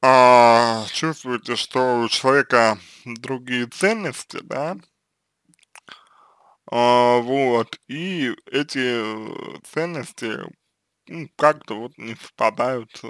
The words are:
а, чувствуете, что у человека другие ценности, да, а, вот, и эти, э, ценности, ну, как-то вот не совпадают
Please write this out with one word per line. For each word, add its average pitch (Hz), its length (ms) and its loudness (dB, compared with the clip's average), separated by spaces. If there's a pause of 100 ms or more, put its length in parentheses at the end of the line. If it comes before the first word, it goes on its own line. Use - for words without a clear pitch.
а, 120 840 6
чувствуете, 123 640 -6
что 127 460 -2
у 113 80 -2
человека 127 680 2 (280)
другие 123 640 -8
ценности, 190 720 -6
да, 151 340 -8 (1900)
а, 123 500 4
вот, 120 680 -2
и 156 480 -6 (120)
эти, 147 320 -6
э, 110 840 -6
ценности, 151 760 -8 (680)
ну, 160 300 -14
как-то 147 420 -2
вот 120 180 -16
не 113 180 -14
совпадают 113 920 -6